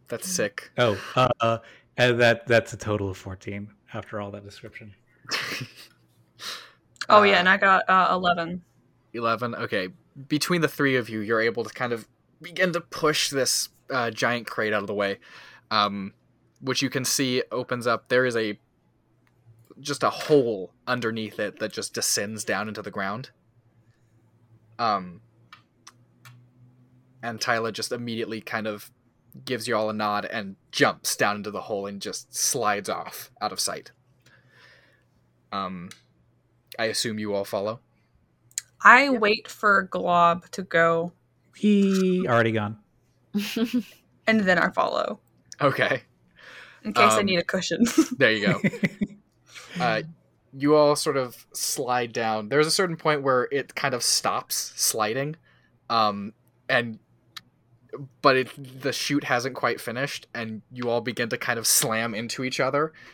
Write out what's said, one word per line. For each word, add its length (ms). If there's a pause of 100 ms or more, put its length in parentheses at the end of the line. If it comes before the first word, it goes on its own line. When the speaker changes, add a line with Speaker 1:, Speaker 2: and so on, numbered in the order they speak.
Speaker 1:
That's 180
sick. 500
Speaker 2:
Oh, 200 (180)
uh, 140 (100)
uh, 180 (400)
and 220
that, 260
that's 280
a 40
total 320
of 80
fourteen 540 (220)
after 280
all 100
that 140
description. 480 (360)
Speaker 1:
<laughs> 380 (1400)
Speaker 3:
Oh, 120
yeah, 140
Speaker 1:
Uh, 20
Speaker 3:
and 100
I 80
got, 320
uh, 220
eleven. 500 (520)
Speaker 1:
Eleven? 420
Okay. 320 (400)
Between 340
the 60
three 280
of 140
you, 120
you're 200
able 220
to 100
kind 180
of 160 (320)
begin 340
to 80
push 500
this, 380 (200)
uh, 220
giant 340
crate 280
out 80
of 60
the 60
way, 240 (540)
um, 420 (480)
which 220
you 80
can 120
see 380 (100)
opens 360
up. 220
There 180
is 100
a 220 (1200)
just 240
a 60
hole 640 (140)
underneath 520
it 200
that 120
just 220
descends 500
down 240
into 140
the 100
ground. 380 (1500)
Um, 440 (2000)
and 200
Tyler 300
just 200
immediately 500
kind 260
of 240 (540)
gives 220
you 80
all 140
a 40
nod 320
and 300 (160)
jumps 440
down 200
into 160
the 100
hole 240
and 160
just 320
slides 560
off 400 (120)
out 100
of 80
sight. 320 (1600)
Um, 380 (880)
I 80
assume 340
you 140
all 120
follow? 340 (1040)
Speaker 3:
I 280
Speaker 4:
Yep. 120
Speaker 3:
wait 260
for 360
Glob 680
to 120
go. 480 (440)
Speaker 2:
He 720
already 240
gone. 260 (560)
Speaker 5:
<laughs> 520 (420)
Speaker 3:
And 140
then 180
I 100
follow. 500 (400)
Speaker 1:
Okay. 440 (800)
Speaker 3:
In 100
case 200
I 80
Speaker 1:
Um, 40
Speaker 3:
need 140
a 40
cushion. 400 (160)
<laughs> 180
Speaker 1:
there 140
you 140
go. 200
Speaker 2:
<laughs> 1120
Speaker 1:
Uh, 220 (500)
you 240
all 200
sort 220
of 360
slide 600
down. 360
There's 180
a 40
certain 260
point 240
where 300
it 240
kind 180
of 100
stops 720
sliding, 600 (540)
um, 440 (340)
and, 320 (1200)
but 140
it, 460
the 100
chute 320
hasn't 320
quite 240
finished, 540
and 380
you 180
all 120
begin 280
to 80
kind 220
of 80
slam 480
into 280
each 160
other. 340 (200)